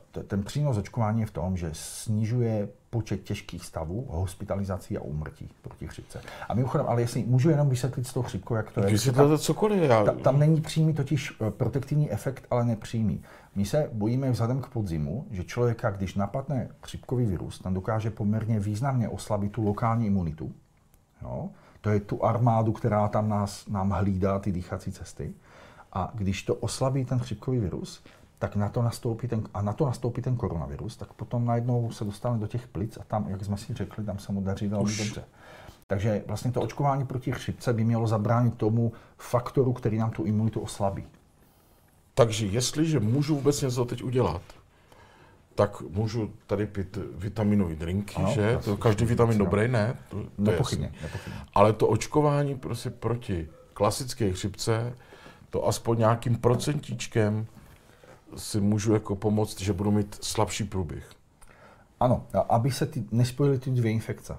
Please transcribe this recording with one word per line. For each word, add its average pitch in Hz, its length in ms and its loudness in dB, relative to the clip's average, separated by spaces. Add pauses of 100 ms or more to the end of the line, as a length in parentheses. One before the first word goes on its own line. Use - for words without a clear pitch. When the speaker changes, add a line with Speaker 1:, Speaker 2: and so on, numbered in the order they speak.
(120)
Speaker 1:
t-, 82 120 -8
ten 98 200 -2
přínos 139 340 0
očkování 110 420 0
je 107 60 0
v - 60 -6
tom, 92 260 -2
že 85 160 -4
snižuje 110 960 -2 (220)
počet 107 340 -4
těžkých - 420 -8
stavů, 85 440 -6
hospitalizací 92 880 -4
a - 40 -8
úmrtí 73 480 -8 (120)
proti - 260 -12
chřipce. - 340 -14 (280)
A - 40 -2
mimochodem, 127 360 0
ale 120 120 2
jestli 117 220 0
můžu 127 260 4
jenom 143 200 4
vysvětlit 127 380 -2
s - 60 -10
tou 127 100 -2
chřipkou, - 320 -4
jak 107 160 -2
to - 120 -2
je. 98 80 4
Speaker 2:
Vysvětlete 139 460 6
cokoliv, 190 460 2
já 117 200 8
Speaker 1:
Ta-, - 80 4
tam 135 280 4
není 151 220 6
přímý 156 320 2
totiž, 143 400 -2 (140)
eh, 101 40 -2
protektivní 147 600 0
efekt, 123 400 -4
ale 120 140 2
nepřímý. 113 560 0 (340)
My 98 100 0
se 147 280 0
bojíme 123 380 0
vzhledem 120 300 0
k - 60 -8
podzimu, 85 640 -2
že 90 120 -4
člověka, 117 480 0
když 98 240 -4
napadne 120 520 -2 (160)
chřipkový - 420 -4
virus, 87 340 -4
tam 92 140 -4
dokáže 110 360 0
poměrně 107 500 0
významně 110 500 0
oslabit 101 420 -2
tu 113 120 -2
lokální 113 440 2
imunitu. 82 440 0 (720)
Jo? 67 280 -6 (320)
To 107 80 0
je 104 100 4
tu - 260 -2
armádu, 113 460 4
která 104 360 2
tam 107 220 0
nás, 104 380 -2
nám 98 240 -2
hlídá 98 480 2
ty 98 120 -4
dýchací 90 400 -6
cesty. - 420 -10 (600)
A 92 200 -4
když 98 300 -2
to 120 120 0
oslabí 131 500 -2
ten 127 140 0
chřipkový 123 400 -2
virus, - 440 -4 (360)
tak 101 160 -2
na 104 140 0
to 123 120 -2
nastoupí 117 460 -2
ten, 110 160 -2 (100)
a 98 80 -4
na 104 120 0
to 156 120 0
nastoupí 120 360 -2
ten 127 140 0
koronavirus, 82 640 -4
tak - 160 -14
potom 120 320 -4
najednou 120 460 0
se - 140 -8
dostane 113 340 -4
do 104 80 -4
těch - 200 -6
plic - 300 -6
a 101 100 -12
tam, 104 220 -2
jak 95 160 -6
jsme 101 120 -2
si - 160 -8
řekli, - 300 -6
tam 101 160 -4
se - 120 -8
mu 98 100 0
daří 98 260 -2
velmi 101 240 0
Speaker 2:
Už. 104 60 -2
Speaker 1:
dobře. - 260 -4 (640)
Takže 98 400 0
vlastně 104 240 -4
to 117 100 0
očkování 139 440 0
proti 127 260 -4
chřipce - 420 -2
by 110 100 2
mělo 117 240 2
zabránit 113 480 4
tomu 113 360 2 (260)
faktoru, 123 560 0
který 110 240 -2
nám 113 140 0
tu - 120 -4
imunitu 107 360 2
oslabí. 98 440 -4 (1080)
Speaker 2:
Takže 110 320 4
jestliže 127 540 2
můžu 143 360 2
vůbec 143 260 2
něco 127 240 0
teď 120 180 -6
udělat, 107 380 0 (1160)
tak 104 220 2
můžu 104 500 -2 (160)
tady 104 180 0
pít 98 320 -6 (180)
vitaminový 101 600 2
drinky, 87 400 -4
Speaker 1:
Ano, 92 160 2
Speaker 2:
že? 104 100 2
Speaker 1:
já 113 180 2
Speaker 2:
To 101 160 -2
Speaker 1:
si - 60 -4
Speaker 2:
každý 110 220 4
Speaker 1:
myslím, 113 40 2
Speaker 2:
vitamin 117 260 4
Speaker 1:
že 107 60 4
Speaker 2:
dobrý, 101 280 2
ne? 123 280 0 (140)
To, - 60 -10
to 98 60 -6
je - 60 -8 (100)
Speaker 1:
Nepochybně, 90 480 2
Speaker 2:
jasný. - 160 -12
Speaker 1:
nepochybně. - 380 -10 (140)
Speaker 2:
Ale 104 200 6
to - 140 2
očkování 143 680 2
prostě 117 340 -6
proti 104 600 -4 (240)
klasické 107 580 0
chřipce, 113 640 -2 (560)
to - 180 -2
aspoň 113 300 0
nějakým 117 400 4
procentíčkem 120 1080 0 (920)
si - 260 -2
můžu 104 320 2
jako 107 220 0
pomoct, 104 460 0
že 98 120 0
budu 101 180 0
mít 104 300 0
slabší - 420 0
průběh. 82 460 -6 (920)
Speaker 1:
Ano, 120 240 2 (100)
a 95 60 2
aby 113 320 2
se 151 140 -2
ty, - 260 -4
nespojily 127 480 4
ty 131 120 -4
dvě 117 200 2
infekce 113 480 -4